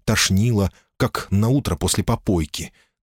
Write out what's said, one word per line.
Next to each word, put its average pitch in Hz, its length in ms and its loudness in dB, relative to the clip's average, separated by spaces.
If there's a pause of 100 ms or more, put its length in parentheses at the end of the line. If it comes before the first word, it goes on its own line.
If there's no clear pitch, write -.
тошнило, 104 680 2 (240)
как - 340 -4
на 104 180 2
утро 131 280 0
после - 280 -2
попойки. - 680 -2 (300)